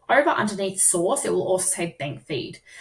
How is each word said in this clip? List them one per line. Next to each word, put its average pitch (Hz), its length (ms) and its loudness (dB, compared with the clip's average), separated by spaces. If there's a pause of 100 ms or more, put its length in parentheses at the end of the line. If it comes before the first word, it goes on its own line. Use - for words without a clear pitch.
Over 285 220 4
underneath 196 500 -2
source, 185 460 2
it 180 80 0
will 180 140 0
also 185 180 0
say 170 320 -4
bank 143 300 -10
feed. - 320 -8 (220)